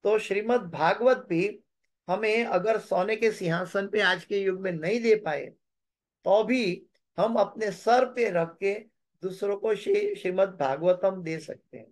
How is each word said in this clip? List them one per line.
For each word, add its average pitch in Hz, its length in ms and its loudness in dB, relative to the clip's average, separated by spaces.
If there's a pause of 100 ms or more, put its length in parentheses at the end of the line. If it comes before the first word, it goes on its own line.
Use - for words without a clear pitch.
तो 214 160 2
श्रीमद् 214 520 -2
भागवत 170 580 2
भी 185 320 -2 (480)
हमें 214 360 0
अगर 208 340 0
सोने 196 380 0
के 220 160 2
सिंहासन 185 560 -4
पे 220 120 -2
आज 185 240 0
के 202 160 -2
युग 190 200 -2
में 185 120 -4
नहीं 175 300 -2
दे 226 120 4
पाए, 151 320 -4 (800)
तो 202 200 4
भी 202 420 -2 (320)
हम 226 180 0
अपने 214 340 0
सर 233 340 4
पे 240 260 -2
रख 165 280 -2
के 202 420 -6 (220)
दूसरों 196 340 -4
को 214 180 0
श्री-, 202 420 0
श्रीमद् 185 420 0
भागवतम 180 640 0
दे 160 160 -6
सकते - 400 -14
हैं। - 140 -20